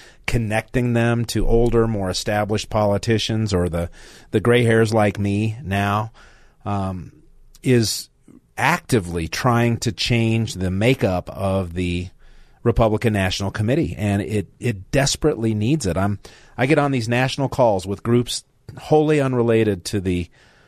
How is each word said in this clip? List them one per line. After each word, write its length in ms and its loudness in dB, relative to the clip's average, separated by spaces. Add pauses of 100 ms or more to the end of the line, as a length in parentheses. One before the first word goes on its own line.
(260)
connecting 640 -2
them 320 2
to 220 -2
older, 420 4
more 220 -2
established 580 -2
politicians 840 0
or 140 2
the, 220 -4 (420)
the 80 2
gray 240 4
hairs 280 4
like 260 2
me 440 -2
now, 500 -2 (520)
um, 480 -6 (500)
is 460 0 (480)
actively 720 -2
trying 500 0
to 140 -4
change 640 0
the 160 -2
makeup 600 0
of 440 -2
the 340 -2 (540)
Republican 500 2
National 380 -2
Committee, 440 -2
and 280 0
it, 260 -4 (100)
it 320 -6
desperately 640 0
needs 300 0
it. 140 -2
I'm, 200 -2 (380)
I 80 0
get 140 4
on 140 0
these 180 -2
national 400 0
calls 360 2
with 160 -6
groups 400 0 (360)
wholly 420 2
unrelated 640 2
to 140 -2
the, 300 -2 (380)